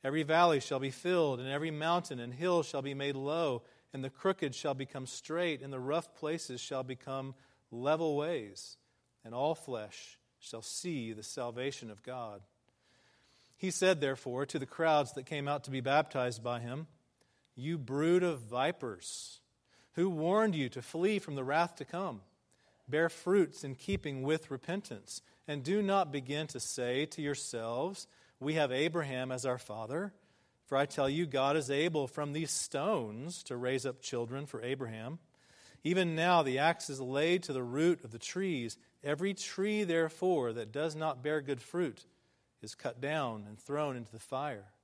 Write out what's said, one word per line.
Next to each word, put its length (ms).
Every 200
valley 380
shall 180
be 120
filled, 480
and 80
every 240
mountain 480
and 140
hill 300
shall 180
be 140
made 200
low, 500
and 100
the 60
crooked 460
shall 180
become 340
straight, 540
and 100
the 80
rough 360
places 440
shall 240
become 520
level 460
ways, 640
and 120
all 200
flesh 640
shall 240
see 500
the 100
salvation 680
of 120
God." 400
He 120
said, 300
therefore, 460
to 120
the 60
crowds 480
that 140
came 200
out 180
to 60
be 120
baptized 600
by 180
him, 280
"You 220
brood 460
of 180
vipers, 1000
who 120
warned 460
you 160
to 100
flee 380
from 160
the 100
wrath 300
to 100
come? 380
Bear 200
fruits 540
in 140
keeping 460
with 280
repentance, 720
and 180
do 160
not 300
begin 380
to 100
say 480
to 160
yourselves, 840
'We 140
have 180
Abraham 580
as 160
our 100
father.' 560
For 100
I 80
tell 240
you, 160
God 320
is 140
able 380
from 240
these 180
stones 960
to 120
raise 300
up 160
children 440
for 160
Abraham. 580
Even 320
now 260
the 160
axe 320
is 100
laid 440
to 80
the 100
root 400
of 80
the 80
trees. 580
Every 300
tree, 520
therefore, 680
that 200
does 240
not 260
bear 180
good 220
fruit 420
is 140
cut 260
down 460
and 120
thrown 380
into 160
the 60
fire." 540